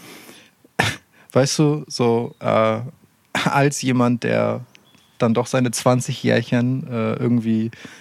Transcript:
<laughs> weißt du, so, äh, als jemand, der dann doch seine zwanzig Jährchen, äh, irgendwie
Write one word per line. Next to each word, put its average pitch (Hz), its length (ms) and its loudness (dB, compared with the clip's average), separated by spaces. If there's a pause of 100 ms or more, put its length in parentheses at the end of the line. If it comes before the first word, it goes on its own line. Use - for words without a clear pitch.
(760)
<laughs> - 40 0 (500)
weißt 135 260 2
du, 151 280 2
so, 117 540 0
äh, 110 400 0 (640)
als 139 380 2
jemand, 123 420 2
der 113 360 0 (580)
dann 117 160 2
doch 117 120 0
seine 127 240 0
zwanzig 123 520 0
Jährchen, 120 640 0
äh, 113 260 -4
irgendwie 113 560 0 (300)